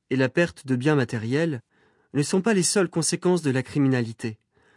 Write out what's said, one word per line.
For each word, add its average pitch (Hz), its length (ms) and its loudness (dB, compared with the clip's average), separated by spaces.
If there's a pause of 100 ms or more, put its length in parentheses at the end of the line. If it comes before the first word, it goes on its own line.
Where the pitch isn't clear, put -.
(100)
et 135 60 -2
la 131 120 2
perte 170 380 -2
de 131 100 0
biens 147 180 2
matériels 127 680 -2 (500)
ne 143 100 0
sont 190 200 0
pas 226 100 2
les 190 100 2
seules 180 280 0
conséquences 175 500 0
de 147 100 -2
la 127 120 0
criminalité. 123 760 -2 (400)